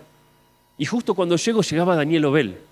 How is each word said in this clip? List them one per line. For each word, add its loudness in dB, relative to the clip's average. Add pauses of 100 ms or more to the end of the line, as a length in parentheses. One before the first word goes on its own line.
(760)
y -4
justo -2
cuando 0
llego 0
llegaba 0
Daniel 2
Obel. 0 (140)